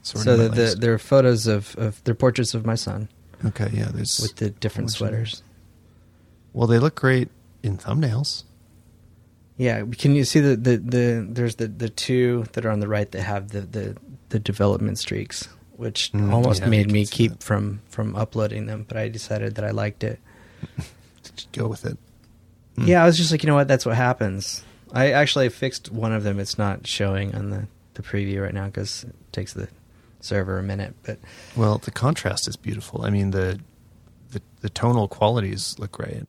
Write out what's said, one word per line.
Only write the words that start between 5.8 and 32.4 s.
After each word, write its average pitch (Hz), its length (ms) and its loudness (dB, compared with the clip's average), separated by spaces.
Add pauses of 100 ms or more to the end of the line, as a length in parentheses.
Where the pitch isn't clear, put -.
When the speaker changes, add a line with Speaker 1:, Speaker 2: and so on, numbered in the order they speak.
Speaker 1:
Well, 120 140 2
they 117 120 6
look 156 160 2
great 131 340 2 (320)
in 101 160 -4
thumbnails. 131 640 -2 (1160)
Speaker 2:
Yeah, 110 260 0 (120)
can 143 160 4
you 143 100 6
see 156 160 4
the, 139 160 6
the, 120 220 4
the, 120 500 0
there's 117 280 -2
the, 113 120 -4
the 107 220 -6
two 123 640 0
that - 100 -4
are 113 60 0
on 107 100 0
the 104 80 -2
right 104 240 0
that 95 120 -6
have 101 260 -4
the, 104 120 -6
the, 101 360 -8 (320)
the 113 80 -2
development 104 600 0
streaks, - 500 -6 (280)
which 117 360 -6
Speaker 1:
Mm, 101 180 2
Speaker 2:
almost 117 300 4
Speaker 1:
yeah, 117 60 0
I - 20 4
Speaker 2:
made 107 160 6
Speaker 1:
can 104 80 2
Speaker 2:
me 104 120 4
Speaker 1:
see - 100 -10
Speaker 2:
keep 113 160 4
Speaker 1:
that. - 120 -14
Speaker 2:
from, 104 460 -2
from 107 260 -6
uploading 107 520 -4
them, 107 200 -8
but 113 100 -8
I 110 120 -4
decided 107 460 -6
that 104 100 -6
I 104 60 -4
liked 107 320 -4
it. 110 160 -6 (580)
Speaker 1:
<laughs> - 460 -16
Just - 300 -18
go 113 140 -4
with 107 200 -8
it. - 100 -8 (800)
Mm. 123 100 0
Speaker 2:
Yeah, 175 140 8
I 170 60 10
was 165 100 6
just 170 140 2
like, 151 100 0
"You 156 60 0
know 151 80 6
what? 139 120 6
That's 135 160 4
what 113 120 0
happens." 113 680 0 (300)
I 131 180 4
actually 139 380 4
fixed - 420 -6
one 110 220 -2
of 104 100 0
them. 101 160 0
It's - 200 -6
not 98 260 -2
showing 98 480 -2
on 101 160 -6
the, 101 180 -6 (280)
the - 80 -12
preview 98 400 -2
right 95 100 -6
now 98 160 -6
'cause - 400 -8
it - 60 -20 (180)
takes - 200 -8
the 98 160 -10 (500)
server 95 400 -4
a 95 40 -4
minute, 98 380 -6
but 110 160 -10 (380)
Speaker 1:
Well, 110 240 4
the - 120 -8
contrast - 560 -2